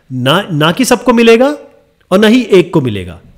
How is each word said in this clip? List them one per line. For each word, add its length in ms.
ना, 380
ना 200
कि 120
सबको 280
मिलेगा 440
और 80
ना 80
ही 160
एक 320
को 60
मिलेगा, 400